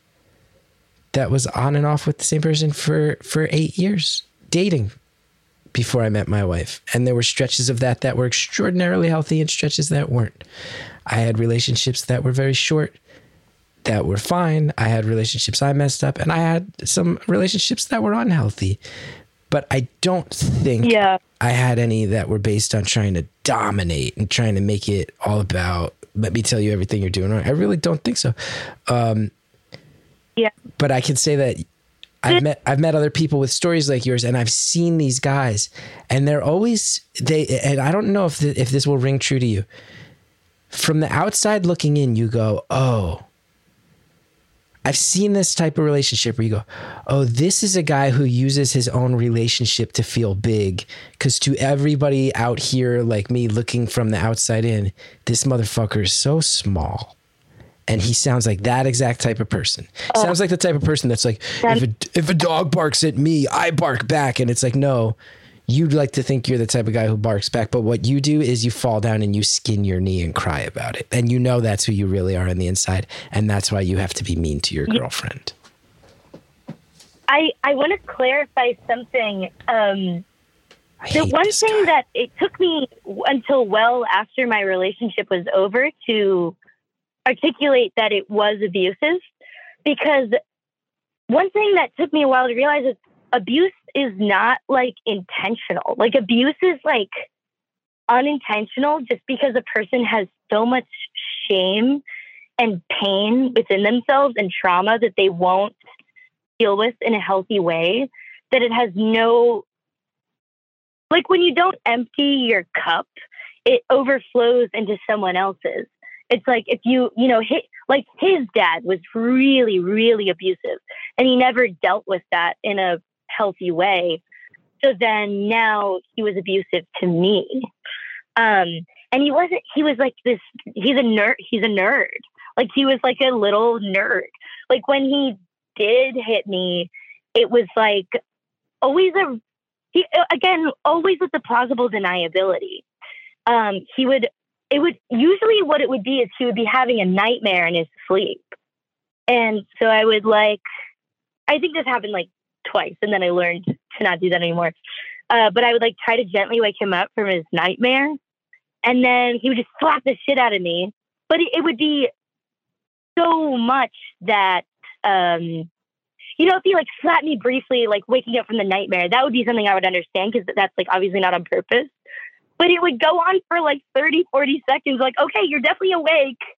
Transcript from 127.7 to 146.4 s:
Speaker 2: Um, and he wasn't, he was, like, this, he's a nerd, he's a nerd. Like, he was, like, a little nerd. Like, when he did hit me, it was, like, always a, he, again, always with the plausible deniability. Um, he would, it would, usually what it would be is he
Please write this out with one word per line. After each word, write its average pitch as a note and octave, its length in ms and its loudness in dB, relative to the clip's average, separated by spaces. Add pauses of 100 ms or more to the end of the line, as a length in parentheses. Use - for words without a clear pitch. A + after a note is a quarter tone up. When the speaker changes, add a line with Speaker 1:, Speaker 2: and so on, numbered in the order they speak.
Speaker 2:
Um, F#3 500 2 (260)
and C4+ 120 2
he C#4+ 80 2
wasn't, E4+ 300 0 (120)
he D4+ 100 0
was, D4 140 0
like, B3+ 160 0 (100)
this, A#3+ 160 0 (360)
he's A#3 200 0
a C4+ 80 2
nerd, G#3+ 360 2
he's G3 240 -4
a A3+ 40 0
nerd. G#3 380 2 (500)
Like, A#3 200 0
he C#4 100 2
was, C4+ 180 2
like, B3+ 180 0
a C4 140 2
little A3 440 2
nerd. G3+ 500 -2 (400)
Like, B3+ 180 0
when C#4 160 2
he C4+ 320 0 (400)
did A#3+ 400 2
hit A3 300 -2
me, F3+ 460 -4 (420)
it A3+ 160 4
was, A#3+ 160 2 (100)
like, G#3 320 0 (760)
always D#4+ 340 2
a, D4 240 -2 (520)
he, F#4 140 2 (260)
again, E4 380 2 (160)
always E4 340 2
with F4 120 -2
the D4+ 80 -2
plausible B3 500 0
deniability. F3+ 920 -4 (640)
Um, G#3+ 320 0 (160)
he C4 100 0
would, B3+ 220 2 (420)
it C#4+ 100 2
would, E4+ 180 0 (120)
usually G4 540 4
what D4+ 180 0
it B3 80 0
would B3+ 140 -4
be C4 160 -2
is G#3+ 180 0
he B3+ 80 -2